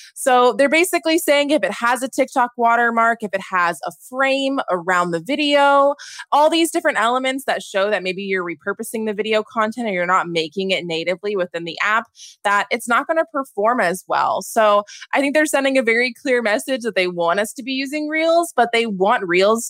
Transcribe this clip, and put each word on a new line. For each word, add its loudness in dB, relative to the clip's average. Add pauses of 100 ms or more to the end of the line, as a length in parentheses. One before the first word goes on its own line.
(160)
So 4
they're 2
basically 2
saying 2
if 2
it -2
has -2
a -2
TikTok -2
watermark, 2
if -6
it -2
has 0
a -6 (180)
frame 0 (100)
around 0
the -2
video, 2 (360)
all 6
these 2
different 0
elements 0
that -2
show -2
that 0
maybe -6
you're -2
repurposing -8
the -4
video -2
content -4
or -2
you're -2
not 0
making -2
it -2
natively -4
within -4
the -10
app, 0 (380)
that 0
it's -6
not 0
gonna 0
perform -2
as -2
well. 0
So 2 (300)
I 2
think 0
they're 4
sending 0
a 2
very 0
clear -2
message -2
that -4
they 2
want 0
us -4
to -14
be -6
using -4
Reels, 0
but 2
they 0
want 0
Reels 2